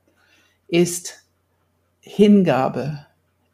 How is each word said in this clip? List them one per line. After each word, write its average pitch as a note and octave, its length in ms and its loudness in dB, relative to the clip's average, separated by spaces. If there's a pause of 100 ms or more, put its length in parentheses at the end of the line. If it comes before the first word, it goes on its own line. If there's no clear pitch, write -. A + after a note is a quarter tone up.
(680)
ist - 560 -4 (800)
Hingabe, D3+ 1040 0 (480)